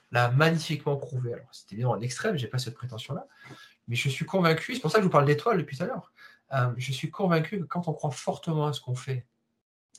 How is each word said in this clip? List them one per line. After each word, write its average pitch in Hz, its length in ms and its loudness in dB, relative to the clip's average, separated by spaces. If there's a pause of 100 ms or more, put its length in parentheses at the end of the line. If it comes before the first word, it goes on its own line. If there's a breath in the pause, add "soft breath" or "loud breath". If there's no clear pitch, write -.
(100)
l'a 120 200 4
magnifiquement 151 680 2
prouvé. 123 380 -6
Alors, - 180 -12
c'était - 220 -20
évidemment 117 200 0
un 98 60 -2
extrême, 151 380 -2
j'ai 127 100 -4
pas - 100 -6
cette 123 160 -6
prétention-là, 123 520 -10 (600 loud breath)
mais 120 100 -4
je 139 120 0
suis 135 160 -2
convaincu, 170 500 2
c'est - 60 -6
pour 156 100 0
ça - 60 4
que 214 60 6
je 185 60 4
vous - 40 4
parle 143 140 8
d'étoiles 147 320 2
depuis 143 180 -6
tout 165 60 -6
à 185 40 0
l'heure, 226 240 -8 (440 soft breath)
euh, 127 240 2
je 127 120 -6
suis 147 200 -4
convaincu 180 500 2
que 156 40 -6
quand 175 220 -6
on 160 60 -2
croit 151 180 -4
fortement 151 560 -2
à 147 60 -2
ce - 80 -8
qu'on 127 140 -6
fait, 123 320 -6 (720)